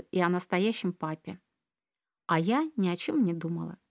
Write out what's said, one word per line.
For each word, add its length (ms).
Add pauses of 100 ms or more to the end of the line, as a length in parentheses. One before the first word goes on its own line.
(100)
и 100
о 100
настоящем 640
папе. 440 (880)
А 120
я 380
ни 120
о 80
чем 260
не 120
думала. 440 (120)